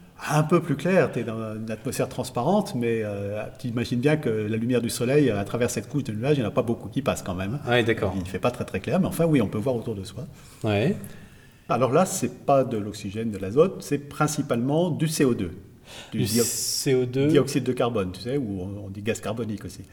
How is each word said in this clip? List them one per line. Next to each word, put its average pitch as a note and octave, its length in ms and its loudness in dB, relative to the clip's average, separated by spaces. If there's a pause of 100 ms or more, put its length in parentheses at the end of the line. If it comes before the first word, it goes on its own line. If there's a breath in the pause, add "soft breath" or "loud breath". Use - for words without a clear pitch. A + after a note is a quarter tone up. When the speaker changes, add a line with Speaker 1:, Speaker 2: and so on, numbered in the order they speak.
(300)
Speaker 1:
Un D3+ 140 4
peu E3+ 180 4
plus D3 140 -2
clair, E3+ 360 2
t'es A#2+ 120 -2
dans A2 320 -6
une A2 160 -6
atmosphère B2+ 360 -2
transparente, D#3 680 0
mais, A#2 280 0
euh, G2+ 400 -4 (160)
tu B2+ 100 -8
imagines A#2+ 300 0
bien D3 180 4
que D3 120 0
la A2 280 0
lumière A#2 240 2
du A#2 80 0
soleil, B2+ 420 4
à G2+ 140 0
travers A#2 240 0
cette - 200 -6
couche C#3 140 -2
de A2 100 -6
nuages, C3+ 240 2
il C3 40 0
n'y G#2+ 40 2
en F#2+ 40 0
a - 40 -10
pas C3 80 2
beaucoup A2+ 280 -2
qui C3 120 -4
passent F#2+ 220 -2
quand F#2+ 100 -4
même. G2 340 -4
Speaker 2:
Ouais, A#2+ 160 4
d'accord. A2 320 2
Speaker 1:
Il F#2+ 60 -2
ne E2+ 60 -6
fait F#2 120 -6
pas A#2+ 120 0
très - 140 -6
très - 140 -4
clair, D3 200 0
mais E3 80 4
enfin - 180 0
oui, D3+ 160 4
on G2 60 2
peut G#2+ 100 -4
voir B2 180 0
autour A2+ 200 -4
de F#2+ 80 -8
soi. - 240 -12 (360 loud breath)
Speaker 2:
Ouais. A2+ 320 2 (720 loud breath)
Speaker 1:
Alors B2+ 220 2
là, F3+ 140 6
c'est - 400 -4
pas C#3 180 6
de A2+ 140 -2
l'oxygène, G#2 540 -6
de G2 60 -6
l'azote, C3 440 2
c'est C#3+ 160 -2
principalement D3 920 0
du C#3+ 160 0
C D#3 180 2
O B2 80 4
deux. F#2+ 180 -2 (600 loud breath)
Du - 80 -4
Speaker 2:
Du B2 60 2
Speaker 1:
dio-, A2+ 200 4
Speaker 2:
C - 480 0
O B2+ 120 4
deux. C3+ 220 2
Speaker 1:
dioxyde C#3+ 360 4
de B2 100 0
carbone, A#2+ 400 0
tu - 80 -12
sais, B2 160 -4
ou G2+ 240 -4
on, G2+ 240 -8
on G2 40 -10
dit G2+ 120 -10
gaz G#2 180 -2
carbonique G#2+ 460 -4
aussi. - 160 -12 (120)